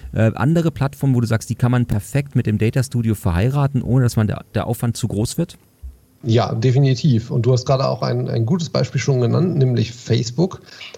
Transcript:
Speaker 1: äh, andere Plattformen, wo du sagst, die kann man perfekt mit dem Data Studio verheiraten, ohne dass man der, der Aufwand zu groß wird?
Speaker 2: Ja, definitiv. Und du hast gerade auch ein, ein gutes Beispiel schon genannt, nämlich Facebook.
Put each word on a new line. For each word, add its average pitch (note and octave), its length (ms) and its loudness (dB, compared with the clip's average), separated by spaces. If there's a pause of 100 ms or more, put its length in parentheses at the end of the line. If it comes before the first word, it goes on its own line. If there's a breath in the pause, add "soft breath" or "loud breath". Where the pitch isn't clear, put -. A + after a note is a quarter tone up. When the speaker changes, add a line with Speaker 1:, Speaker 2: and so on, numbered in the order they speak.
(140 loud breath)
Speaker 1:
äh, A2 220 2
andere D#3+ 360 2
Plattformen, C3+ 440 0
wo B2 40 2
du A#2 80 2
sagst, A2+ 220 -2
die A2+ 60 -4
kann B2 160 2
man B2 160 2
perfekt C#3 480 -2
mit A#2+ 100 0
dem G#2+ 140 0
Data A#2+ 240 2
Studio A2+ 320 -2
verheiraten, C3 680 0
ohne B2+ 220 2
dass A#2+ 120 0
man A2 120 2
der, - 260 -4
der G#2 140 -2
Aufwand A#2 280 -2
zu G#2+ 140 -4
groß G#2 280 -2
wird? - 200 -4 (640)
Speaker 2:
Ja, A2 320 2
definitiv. B2+ 800 2
Und B2 140 0
du B2+ 80 4
hast A#2+ 120 0
gerade C3+ 220 0
auch B2+ 140 -4
ein, B2 280 -2
ein A2+ 160 0
gutes E3 240 -2
Beispiel C3 300 -2
schon B2+ 220 0
genannt, C#3 360 0
nämlich B2 360 2
Facebook. - 680 -2 (360 loud breath)